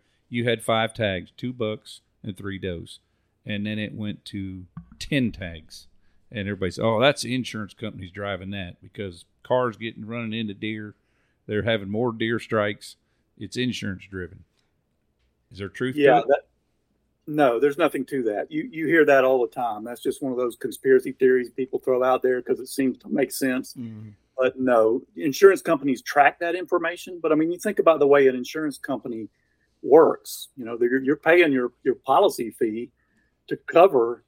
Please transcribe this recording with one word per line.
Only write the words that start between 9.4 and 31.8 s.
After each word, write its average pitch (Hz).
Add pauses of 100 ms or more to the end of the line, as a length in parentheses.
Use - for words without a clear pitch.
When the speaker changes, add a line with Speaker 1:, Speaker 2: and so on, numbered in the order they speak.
Speaker 1:
cars 123
getting 113
running 113
into 107
deer, 107 (520)
they're 107
having 101
more 113
deer 113
strikes. 104 (420)
It's -
insurance 107
driven." 92 (1040)
Is 90
there 98
truth 127
Speaker 2:
Yeah, 139
Speaker 1:
to 117
it? -
Speaker 2:
that, 139 (840)
no, 143
there's 143
nothing 143
to 135
that. 104
You, 156
you 160
hear 151
that 135
all 131
the 117
time. 113
That's 120
just 139
one 131
of 120
those 120
conspiracy 131
theories 127
people 131
throw 127
out 127
there 127
'cause 123
it 131
seems 131
to -
make 127
sense. 131
Speaker 3:
Mm-hmm. 110 (280)
Speaker 2:
But 127
no, 120 (120)
insurance 170
companies 139
track -
that 170
information. 175
But, 160
I -
mean, 160
you 175
think 208
about 160
the 143
way 143
an 127
insurance 139
company 117 (540)
works. -
You 123
know, 117
they're, 123
you're 139
paying 165
your, 123 (120)